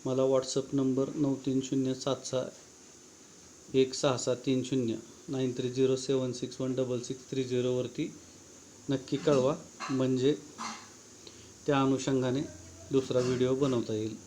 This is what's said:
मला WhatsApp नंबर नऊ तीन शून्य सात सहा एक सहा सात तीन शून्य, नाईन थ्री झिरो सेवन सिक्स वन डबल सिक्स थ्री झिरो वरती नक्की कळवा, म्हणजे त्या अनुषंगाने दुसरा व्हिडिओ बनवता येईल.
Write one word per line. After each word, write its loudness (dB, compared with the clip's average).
मला 2
WhatsApp 2
नंबर 2
नऊ 0
तीन 0
शून्य 0
सात -2
सहा -2
एक 4
सहा 2
सात -2
तीन 2
शून्य, 0
नाईन -2
थ्री -4
झिरो 2
सेवन 0
सिक्स -8
वन -2
डबल -2
सिक्स -10
थ्री -2
झिरो 0
वरती -4
नक्की -2
कळवा, 4
म्हणजे 2
त्या 4
अनुषंगाने 2
दुसरा 4
व्हिडिओ 2
बनवता 2
येईल. -2